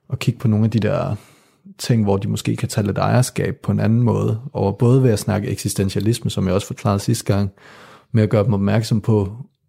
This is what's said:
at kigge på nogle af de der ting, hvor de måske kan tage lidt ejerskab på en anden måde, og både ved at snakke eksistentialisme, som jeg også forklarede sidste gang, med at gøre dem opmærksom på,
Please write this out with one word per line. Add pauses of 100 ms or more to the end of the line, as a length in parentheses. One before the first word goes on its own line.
at
kigge
på
nogle
af
de
der (640)
ting,
hvor
de
måske
kan
tage
lidt
ejerskab
på
en
anden
måde, (140)
og
både
ved
at
snakke
eksistentialisme,
som
jeg
også
forklarede
sidste
gang, (640)
med
at
gøre
dem
opmærksom
på, (340)